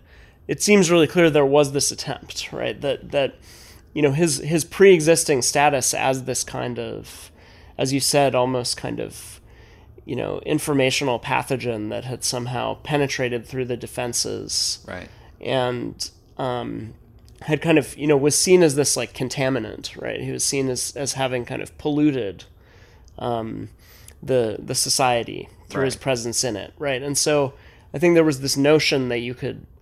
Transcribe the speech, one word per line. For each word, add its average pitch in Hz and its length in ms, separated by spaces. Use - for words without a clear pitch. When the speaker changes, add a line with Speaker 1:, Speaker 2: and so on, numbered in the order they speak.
Speaker 1:
it 143 140
seems 196 300
really 165 160
clear 170 240
there 143 160
was 143 240
this 139 200
attempt, - 640
right? 120 260
That, 135 300
that, 139 280
you 151 80
know, 139 80
his, 151 260
his 151 260
pre-existing 160 800
status 143 540
as 131 300
this 127 180
kind 123 340
of, 110 540
as 135 160
you 135 80
said, 139 360
almost 123 420
kind 117 220
of, - 320
you 127 80
know, 98 300
informational 139 720
pathogen 120 720
that 110 160
had 127 180
somehow 120 600
penetrated 135 600
through 131 220
the 123 100
defenses 113 1000
Speaker 2:
Right. 87 220
Speaker 1:
and, 123 640
um, 117 560
had 151 180
kind 156 200
of, - 180
you 139 80
know, 151 100
was 139 240
seen 180 220
as 151 140
this, 143 200
like, 120 200
contaminant, 131 840
right? 123 220
He 131 100
was 127 120
seen 135 260
as, - 260
as 135 180
having 127 300
kind 117 200
of - 160
polluted, 143 640
um, 110 520
the, 117 380
the - 160
society 120 720
through - 160
his 131 100
Speaker 2:
Right. - 80
Speaker 1:
presence 120 400
in 117 120
it, 95 220
right? 139 240
And 143 160
so 147 360
I 147 60
think 175 160
there 165 100
was 143 180
this 139 140
notion 139 540
that 120 120
you 120 120
could, 120 320